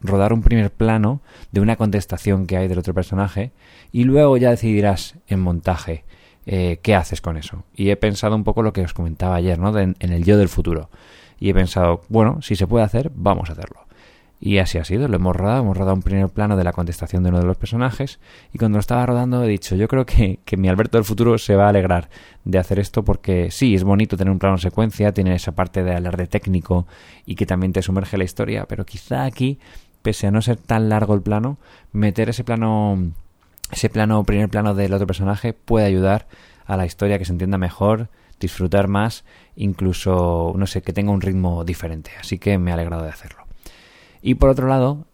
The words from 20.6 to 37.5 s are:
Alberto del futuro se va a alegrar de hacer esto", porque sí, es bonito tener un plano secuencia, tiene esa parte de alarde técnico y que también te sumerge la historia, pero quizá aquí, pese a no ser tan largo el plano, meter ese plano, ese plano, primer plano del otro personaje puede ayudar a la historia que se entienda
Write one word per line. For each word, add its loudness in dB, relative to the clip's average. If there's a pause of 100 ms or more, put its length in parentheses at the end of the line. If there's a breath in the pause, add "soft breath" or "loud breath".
Alberto 2
del 4
futuro 2
se 0
va 6
a 4
alegrar 2 (340 loud breath)
de 0
hacer 0
esto", -2
porque 0
sí, 2
es 2
bonito 2
tener 2
un 0
plano 2
secuencia, 0
tiene 0
esa -4
parte -2
de -2
alarde -4
técnico -2 (360 loud breath)
y -10
que -2
también -2
te -2
sumerge -2
la 0
historia, -6
pero -8
quizá -8
aquí, -4 (420 loud breath)
pese -2
a 2
no 2
ser 0
tan 0
largo 2
el 2
plano, -2 (320 soft breath)
meter 0
ese -4
plano, 0 (600)
ese -2
plano, 2
primer 0
plano 0
del 0
otro 0
personaje -2
puede 0
ayudar 2 (380 loud breath)
a -4
la -2
historia -2
que -8
se -4
entienda -2